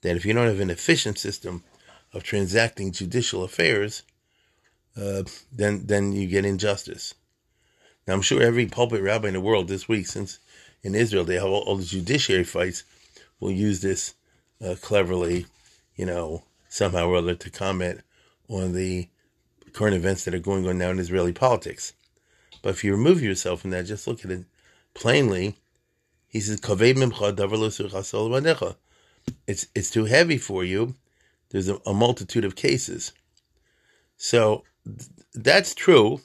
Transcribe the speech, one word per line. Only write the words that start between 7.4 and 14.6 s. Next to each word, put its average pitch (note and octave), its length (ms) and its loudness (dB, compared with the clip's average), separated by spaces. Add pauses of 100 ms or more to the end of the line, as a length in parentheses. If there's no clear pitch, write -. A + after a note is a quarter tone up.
Now, F#2 80 0
I'm F#2+ 80 0
sure - 200 4
every A#2 240 4
pulpit A2+ 360 0
rabbi G#2+ 260 0
in F#2+ 60 -2
the F#2+ 60 -2
world G2 280 2
this F#2+ 200 -6
week, G#2 180 0
since - 320 -10 (440)
in G2 120 -4
Israel G#2 300 2
they F2 100 -2
have F#2 100 0
all, G2 180 2
all G2 140 -2
the F#2 80 -4
judiciary F#2 600 0
fights, F2+ 400 -4 (540)
will G2 120 -4
use G2 320 0
this, F#2+ 320 -4 (500)